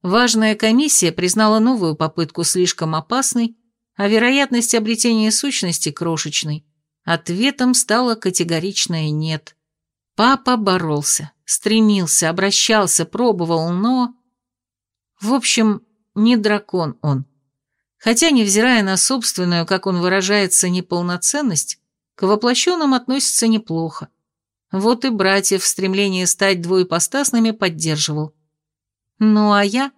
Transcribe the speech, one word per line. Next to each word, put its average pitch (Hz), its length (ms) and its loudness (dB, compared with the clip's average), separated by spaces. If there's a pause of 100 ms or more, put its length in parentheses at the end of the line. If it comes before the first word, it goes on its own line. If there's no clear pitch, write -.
Важная 220 520 2
комиссия 226 580 2
признала 214 480 2
новую 214 340 2
попытку 160 500 -4
слишком 170 500 -2
опасной, 233 640 -2 (400)
а 202 120 -2
вероятность 240 680 2
обретения 220 560 0
сущности 180 600 -2
крошечной. 151 760 -4 (400)
Ответом 240 720 -2
стало 240 400 0
категоричное 170 960 -2
«нет». 156 460 -6 (580)
Папа 254 420 2
боролся, 165 760 -2 (140)
стремился, 208 840 2
обращался, 196 760 0
пробовал, 170 680 0
но... 240 440 0 (1040)
В 208 120 -2
общем, 220 500 0 (320)
не 226 220 4
дракон 202 680 -2
он. 139 220 0 (760)
Хотя, 233 320 2
невзирая 220 520 4
на 190 140 0
собственную, 180 680 -2
как 185 200 -2
он 180 140 0
выражается, 185 680 0
неполноценность, 180 1120 -4 (340)
к - 80 -6
воплощенным 254 720 0
относится 254 540 -2
неплохо. 165 600 -2 (640)
Вот 226 340 0
и 269 40 0
братьев 196 540 0
в - 40 -4
стремлении 190 580 -2
стать 190 360 0
двуепостасными 202 880 0
поддерживал. 156 840 -4 (840)
Ну 214 340 4
а 202 120 2
я? 254 340 -2